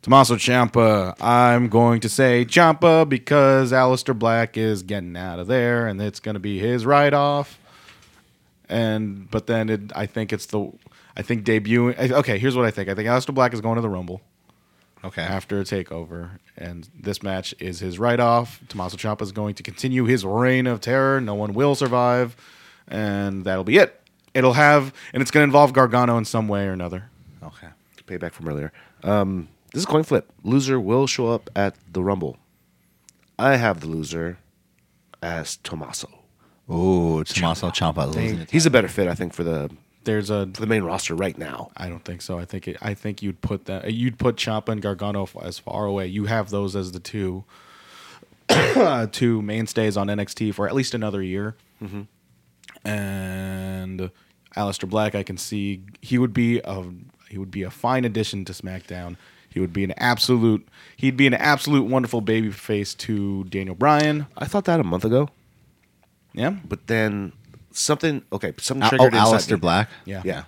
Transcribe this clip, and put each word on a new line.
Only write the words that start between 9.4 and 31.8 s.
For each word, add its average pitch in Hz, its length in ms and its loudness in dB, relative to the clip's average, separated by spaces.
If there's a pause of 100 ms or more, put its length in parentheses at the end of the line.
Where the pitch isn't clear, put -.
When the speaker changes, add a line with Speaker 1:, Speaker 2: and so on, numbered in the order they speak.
Speaker 1:
then 110 220 0
it, 107 120 -2 (140)
I 104 100 -4
think 107 260 -6
it's 104 160 -6
the, 104 240 -4 (460)
I - 40 -8
think 110 240 -4
debuting. 113 540 2
I, 127 200 0
okay, 110 200 0
here's 127 160 0
what 123 100 2
I 107 60 2
think. 98 180 -6
I 98 60 -2
think 107 120 -4
Aleister 127 260 0
Black 127 200 2
is 110 80 -6
going 113 140 -2
to 117 60 0
the 110 80 -2
Rumble 92 320 -8 (840)
Speaker 2:
Okay. 92 180 -10
Speaker 1:
after 98 380 -4
a 98 40 -4
takeover, 85 760 -8 (180)
and 85 300 -14 (100)
this - 240 -8
match 95 380 -6
is 87 200 -10
his 92 200 -8
write-off. 120 680 2
Tommaso 92 280 -8
Ciampa 107 260 -6
is 95 80 -8
going 104 240 -6
to - 80 -18
continue 127 420 -2
his 113 200 4
reign 127 420 2
of 120 120 -2
terror. 135 400 2
No 104 160 -4
one 104 180 -4
will 135 220 2
survive, 123 600 2 (520)
and 101 560 -4
that'll 95 220 -2
be 123 120 4
it. - 220 4 (340)
It'll 127 200 6
have, 147 400 6 (200)
and 135 80 0
it's 123 100 -2
gonna 151 120 6
involve 143 300 8
Gargano 123 440 4
in 110 80 0
some 110 220 -2
way 101 200 -2
or 95 40 -2
another. 92 380 -8 (340)
Speaker 2:
Okay. 80 240 -20 (400)
Speaker 3:
Payback 87 240 -8
from 80 160 -12
earlier. 73 240 -6 (320)
Um, 98 460 0 (240)
this 135 80 -6
is 196 40 -4
a - 20 -12
coin 156 160 2
flip. - 280 -2 (120)
Loser 131 360 0
will 120 280 0
show 123 200 -2
up 117 280 -4
at 101 200 0 (160)